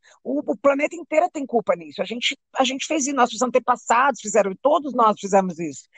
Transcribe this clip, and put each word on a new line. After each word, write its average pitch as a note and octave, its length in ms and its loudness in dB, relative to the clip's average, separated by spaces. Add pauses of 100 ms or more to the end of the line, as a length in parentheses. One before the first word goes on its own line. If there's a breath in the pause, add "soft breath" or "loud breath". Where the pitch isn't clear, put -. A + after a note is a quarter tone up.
(240 soft breath)
O, C4+ 160 -2 (140)
o - 40 -2
planeta C#4+ 380 2
inteiro E4 360 0
tem C#4+ 140 -8
culpa G#3+ 300 0
nisso. D#3+ 260 -10
A F#3 40 0
gente, A#3 320 -4 (180)
a C4+ 80 2
gente C4 240 -2
fez D#4 180 -2
isso, C#4 100 -4
nossos A#3+ 260 0
antepassados B3 800 0
fizeram, G3 400 0
todos D4 340 2
nós A3 240 4
fizemos F#3+ 400 0
isso, D3+ 240 -8 (140 soft breath)